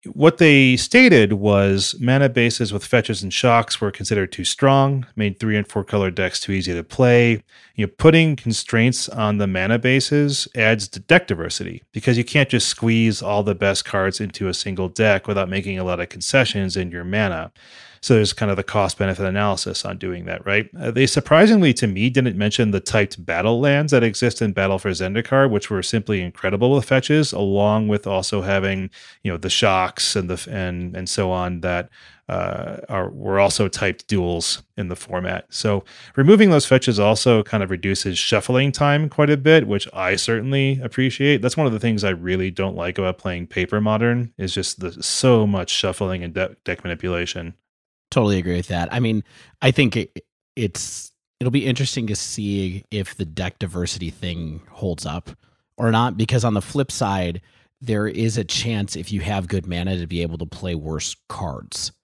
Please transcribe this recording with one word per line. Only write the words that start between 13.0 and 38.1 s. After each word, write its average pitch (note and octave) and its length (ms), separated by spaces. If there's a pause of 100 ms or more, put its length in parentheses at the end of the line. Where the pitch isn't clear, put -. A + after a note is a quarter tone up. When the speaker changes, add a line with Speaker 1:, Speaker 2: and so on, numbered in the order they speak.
Speaker 1:
all G2+ 220
the G2+ 120
best G2 300
cards F#2+ 340
into G2 300
a F2 40
single F#2 360
deck G2+ 360
without G2 220
making F#2+ 320
a F#2 60
lot F2 160
of F2 80
concessions F#2+ 680
in F2+ 160
your F2 140
mana. G2 480 (480)
So B2 140
there's G#2+ 180
kind G#2 180
of F#2 60
the F#2+ 60
cost G2 340
benefit G2 280
analysis F#2+ 600
on F#2+ 120
doing F2+ 280
that, E2+ 200
right? G2+ 320
Uh, B2+ 140
they B2+ 160
surprisingly E3+ 680
to A#2 120
me G2+ 220
didn't B2 260
mention G#2+ 360
the G2 100
typed G2+ 440
battle G#2 360
lands C#3+ 320
that A#2+ 100
exist A2+ 380
in G#2+ 100
Battle G2 260
for G2+ 120
Zendikar, G#2+ 600
which G#2 200
were G2 120
simply G#2 400
incredible G2 520
with C#3 100
fetches, C#3+ 480
along G#2 560
with G#2 180
also G2 360
having, F#2+ 480 (340)
you F#2 80
know, E2+ 60
the F#2 120
shocks F#2+ 680
and F2+ 120
the F2+ 40
f-, - 160
and, F2+ 480
and F#2 100
so F#2 240
on F2+ 300
that, F2 260 (400)
uh, F#2 520 (100)
are, F#2+ 200
were G2 300
also G2 300
typed - 400
duels F2 540 (120)
in F#2+ 140
the F2+ 80
format. F#2 520
So G2+ 360 (320)
removing G3 320
those D3 160
fetches B2 340
also A2 440
kind G#2 200
of F#2 80
reduces F#2 480